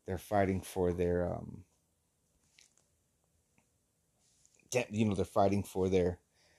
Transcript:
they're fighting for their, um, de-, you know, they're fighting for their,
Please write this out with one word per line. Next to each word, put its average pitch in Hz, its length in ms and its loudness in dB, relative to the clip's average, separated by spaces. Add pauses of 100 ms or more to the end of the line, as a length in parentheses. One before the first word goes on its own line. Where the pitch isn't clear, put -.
they're 95 140 -6
fighting 95 420 0
for 90 320 -2
their, 87 400 0
um, - 300 -12 (3000)
de-, 123 220 -2
you 107 140 0
know, 104 100 0
they're 90 100 0
fighting 98 380 4
for 95 260 -2
their, 90 280 2 (420)